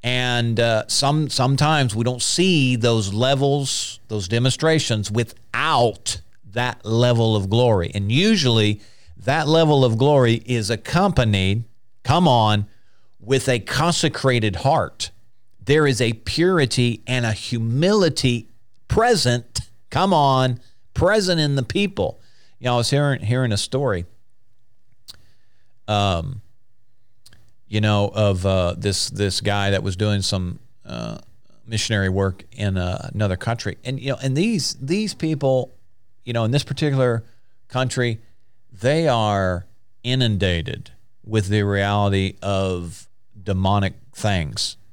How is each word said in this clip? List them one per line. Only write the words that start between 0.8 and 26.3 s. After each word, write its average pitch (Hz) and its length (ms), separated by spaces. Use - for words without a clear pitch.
some, 147 420
sometimes 135 640
we 117 80
don't 123 180
see 156 540
those 110 380
levels, 139 920
those 104 200
demonstrations 123 840
without 120 1120
that 120 340
level 113 500
of 95 140
glory. 107 440
And 101 180
usually 123 720
that 147 300
level 151 360
of 113 140
glory 123 480
is 113 240
accompanied, 113 920
come 165 240
on, 107 400
with 127 300
a 123 100
consecrated 127 1000
heart. 135 520
There 147 240
is 127 120
a 117 140
purity 131 960
and 123 180
a 110 80
humility 127 1160
present, 180 720
come 185 240
on, 131 460
present 180 460
in 147 160
the 131 80
people. 147 580
You 123 60
know, 123 100
I - 20
was 117 140
hearing, 143 300
hearing 123 300
a 101 60
story, 113 480
um, 98 540